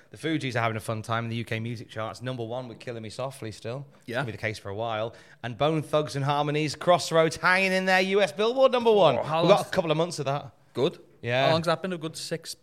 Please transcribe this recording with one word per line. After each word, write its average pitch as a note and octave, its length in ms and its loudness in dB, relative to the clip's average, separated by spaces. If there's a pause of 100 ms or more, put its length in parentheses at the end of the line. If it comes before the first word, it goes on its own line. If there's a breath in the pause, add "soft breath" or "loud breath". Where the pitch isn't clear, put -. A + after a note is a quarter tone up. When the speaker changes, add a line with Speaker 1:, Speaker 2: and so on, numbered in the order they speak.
(120)
Speaker 1:
The - 40 -20
Fugees C3+ 380 -4
are A#2+ 60 0
having A2+ 160 0
a A2 40 -6
fun A2 220 -6
time A2+ 220 -4
in A#2 60 -8
the A2+ 60 -6
U A#2 80 -6
K A2+ 140 -6
music A#2 320 -10
charts. A2 320 -10
Number B2 220 -8
one A#2+ 240 -10
with G#2+ 100 -16
Killing A#2 240 -12
Me A2 80 -12
Softly B2+ 400 -10
still. A#2+ 340 -10 (220 soft breath)
Speaker 2:
Yeah. A#2 120 -6
Speaker 1:
Gonna C3+ 80 -2
be A2 60 -8
the G#2 60 -12
case A2 220 -6
for - 100 -14
a G2 60 -8
while. A2+ 360 -4 (300 loud breath)
And A#2+ 160 -8
Bone D#3 240 2
Thugs D3+ 340 -2
and C#3 80 -2
Harmony's D3 520 -2
Crossroads E3 600 2
hanging F#3 360 2
in F#3 140 0
there, F#3 160 4
U F#3+ 200 2
S F#3+ 80 2
Billboard A#3 300 0 (100)
number A#3 220 4
one. E3 260 6
Speaker 2:
Oh, A2+ 40 -2
how D3+ 180 -2
Speaker 1:
We've E3+ 80 4
got G3 80 10
Speaker 2:
long's - 120 -2
Speaker 1:
a - 20 -16
couple E3 200 4
of D3+ 60 4
months E3 220 0
of D3 80 -4
that. C#3 260 -4 (220)
Speaker 2:
Good. C3+ 240 0 (240)
Speaker 1:
Yeah. B2 240 2
Speaker 2:
How C3+ 80 4
long's D#3+ 120 0
that D#3+ 140 0
been? F#3 140 -4
A E3+ 40 -8
good D#3 160 -8
six, - 480 -10